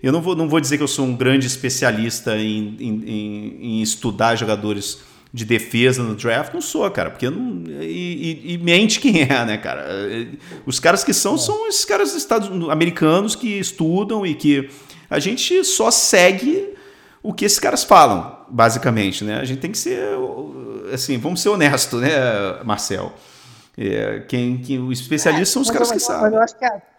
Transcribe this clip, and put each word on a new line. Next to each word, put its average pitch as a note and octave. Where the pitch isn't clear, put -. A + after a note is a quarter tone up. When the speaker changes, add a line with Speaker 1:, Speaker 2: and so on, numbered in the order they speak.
Speaker 1:
Eu C3
não E3
vou, F3+
não D#3+
vou D#3+
dizer C#3+
que D3+
eu C#3+
sou C#3
um B2
grande B2+
especialista A#2
em, G#2+
em, A2
em, G#2
em A2
estudar A2
jogadores G#2
de A#2
defesa A#2+
no A2
draft, A#2+
não F4
sou, A3+
cara, E2+
porque -
eu C3+
não, F#3+
e, E3
e, F3
e F3
mente F3
quem -
é, B2
né, G#2+
cara? C#2+
Os B2+
caras F#3
que -
são, G3+
Speaker 2:
É. -
Speaker 1:
são G#4+
esses -
caras G4
estados-, G#3+
americanos E3+
que G#3
estudam G3
e E3
que C#3
a D3+
gente C4+
só A3
segue A3+
o G#3+
que -
esses G#3
caras -
falam, A#2
basicamente, A#2
né? G#2+
A C3+
gente C3
tem E3+
que A3
ser, -
assim, C3
vamos C#3+
ser G#3
honesto, D3
né, B2+
Marcel? G2
É, G#2+
quem, B2
quem, B2+
os B2+
especialistas D#3
Speaker 2:
É, -
Speaker 1:
são C4
os C#4
Speaker 2:
mas A#3
Speaker 1:
caras A#3+
Speaker 2:
eu, A#3
Speaker 1:
que -
Speaker 2:
mas -
eu, -
Speaker 1:
sabem. -
Speaker 2:
mas G#3+
eu A3
acho A3+
que B3+
é G#3+